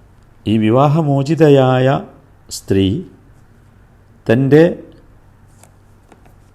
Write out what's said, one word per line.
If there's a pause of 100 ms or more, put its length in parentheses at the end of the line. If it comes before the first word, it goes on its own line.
(460)
ഈ
വിവാഹമോചിതയായ (500)
സ്ത്രീ (1300)
തൻ്റെ (1700)